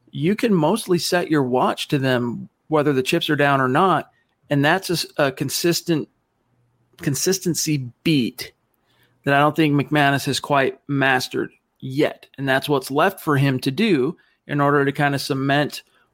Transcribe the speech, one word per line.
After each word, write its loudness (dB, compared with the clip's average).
you -2
can 0
mostly 2
set -2
your 4
watch 0
to 0
them, -2
whether 2
the 0
chips -2
are 2
down 4
or 2
not. 2
And 2
that's 0
a, 2
a -2
consistent -2
consistency -2
beat 0
that 0
I 4
don't 2
think 2
McManus 0
has -2
quite -2
mastered -2
yet. -4
And -6
that's 0
what's -2
left 0
for 0
him 2
to -2
do 0
in -4
order 2
to 0
kind 0
of -4
cement -2